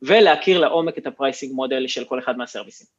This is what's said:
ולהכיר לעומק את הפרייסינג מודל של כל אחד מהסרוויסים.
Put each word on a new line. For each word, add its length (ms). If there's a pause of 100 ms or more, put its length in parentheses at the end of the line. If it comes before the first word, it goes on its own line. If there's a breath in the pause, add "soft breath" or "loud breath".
ולהכיר 580
לעומק 380
את 80
הפרייסינג 460
מודל 340
של 180
כל 140
אחד 180
מהסרוויסים. 500 (120)